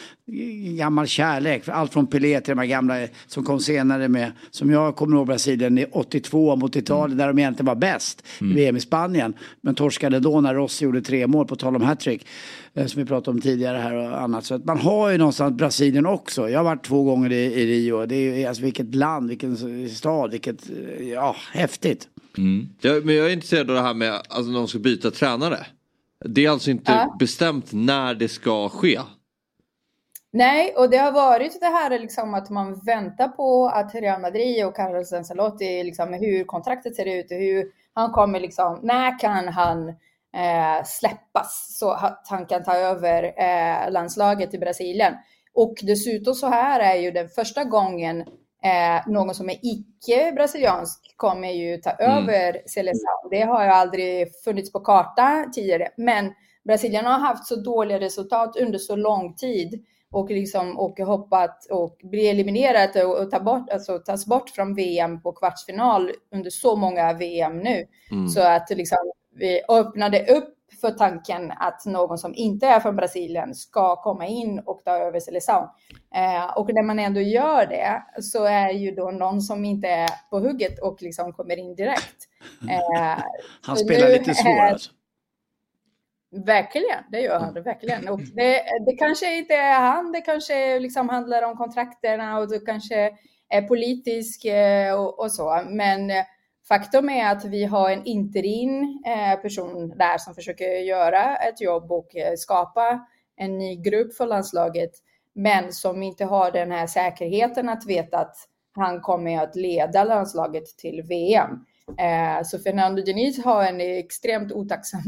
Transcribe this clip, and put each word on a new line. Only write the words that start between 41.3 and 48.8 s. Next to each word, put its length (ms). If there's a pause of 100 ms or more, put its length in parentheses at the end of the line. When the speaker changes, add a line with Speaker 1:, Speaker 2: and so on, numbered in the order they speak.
Speaker 4:
så 120
att 380
han 160
kan 180
ta 120
över, 480
eh, 680
landslaget 640
i 40
Brasilien. 560 (400)
Och 280
dessutom 520
så 140
här 320
är 220
ju 100
den 180
första 340
gången, 560 (440)
eh, 480